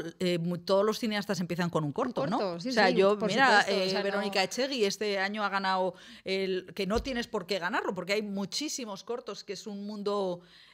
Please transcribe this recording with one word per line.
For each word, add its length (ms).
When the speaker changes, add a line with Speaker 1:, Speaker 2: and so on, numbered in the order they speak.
Speaker 1:
eh, 200
mu-, 180
todos 260
los 140
cineastas 420
empiezan 300
con 140
un 100
corto, 300
Speaker 2:
Un 80
corto, 240
Speaker 1:
¿no? 40
Speaker 2:
sí, 100
Speaker 1:
O 40
sea, 140
Speaker 2:
sí, 80
Speaker 1:
yo, 240
Speaker 2:
por 100
Speaker 1:
mira, 320
Speaker 2:
supuesto, 100
o 140
Speaker 1:
eh, 60
Speaker 2:
sea, 80
no 40
Speaker 1:
Verónica 400
Echegui 400
este 360
año 240
ha 60
ganado 440
el, 480
que 140
no 160
tienes 240
por 180
qué 140
ganarlo, 340
porque 200
hay 100
muchísimos 800
cortos, 400
que 100
es 140
un 180
mundo, 560